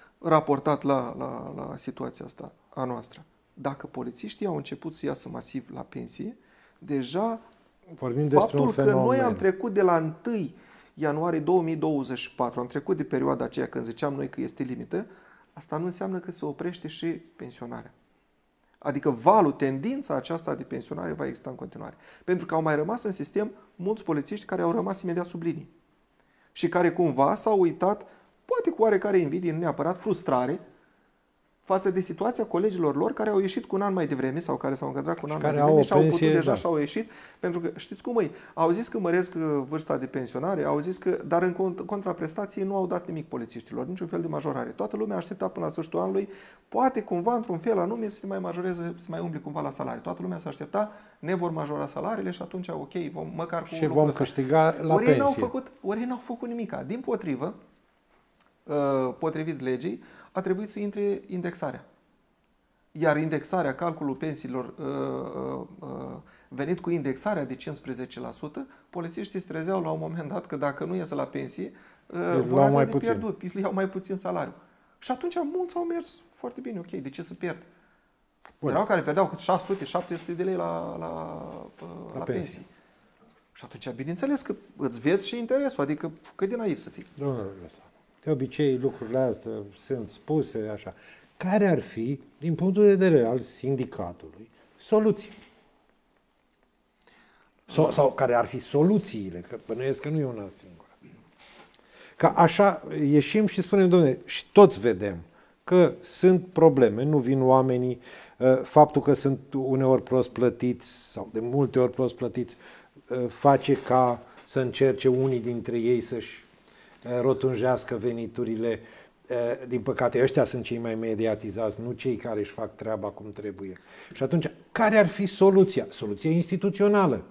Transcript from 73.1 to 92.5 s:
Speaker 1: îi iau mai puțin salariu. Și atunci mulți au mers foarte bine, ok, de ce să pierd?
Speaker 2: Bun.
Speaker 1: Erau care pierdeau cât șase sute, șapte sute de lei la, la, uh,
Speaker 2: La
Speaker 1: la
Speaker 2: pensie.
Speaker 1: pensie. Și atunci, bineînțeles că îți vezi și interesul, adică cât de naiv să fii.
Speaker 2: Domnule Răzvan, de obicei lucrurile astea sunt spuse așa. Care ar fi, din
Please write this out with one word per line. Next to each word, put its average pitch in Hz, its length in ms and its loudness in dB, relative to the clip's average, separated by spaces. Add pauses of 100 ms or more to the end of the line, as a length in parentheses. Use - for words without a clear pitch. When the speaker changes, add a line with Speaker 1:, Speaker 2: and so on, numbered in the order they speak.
Speaker 1:
îi 190 200 -8
iau 190 120 -2
mai 190 160 0
puțin 190 260 -8
salariu. 180 380 -6 (460)
Și - 120 -8
atunci 349 240 -4 (180)
mulți 359 220 -4
au 349 80 -4
mers 339 380 -8 (140)
foarte 247 240 -10
bine, 233 200 -8
ok, 170 120 -12
de 135 180 -8
ce 135 120 -14
să - 120 -14
pierd? 175 300 -8 (960)
Speaker 2:
Bun. 147 100 -2
Speaker 1:
Erau 170 160 2
care 196 160 2
pierdeau 151 260 2
cât - 120 -8
șase - 260 0
sute, 196 200 -4
șapte 175 300 -4
sute 170 180 -10
de 175 100 -4
lei 185 120 -2
la, 170 420 -4
la, 165 100 -8 (720)
uh, 170 60 -16 (260)
Speaker 2:
La - 40 -10
Speaker 1:
la 131 60 -8
Speaker 2:
pensie. 131 200 -4
Speaker 1:
pensie. - 180 -14 (920)
Și - 120 -20
atunci, 123 300 -12
bineînțeles 175 460 -4
că - 140 -6 (220)
îți 120 220 -4
vezi 170 280 2
și 233 100 -6
interesul, 240 460 0
adică 151 280 0 (240)
cât 196 140 -2
de 240 60 -4
naiv 220 220 -2
să - 120 -16
fii. - 160 -18 (120)
Speaker 2:
Domnule 135 240 -2 (200)
Răzvan, - 260 -20 (360)
de 156 80 -2
obicei 135 460 2
lucrurile 123 400 -2
astea 117 340 0 (340)
sunt 117 240 -6
spuse 123 640 -2
așa. 98 200 -12 (440)
Care 202 300 2
ar 160 120 4
fi, 120 400 -6 (180)
din 160 180 -2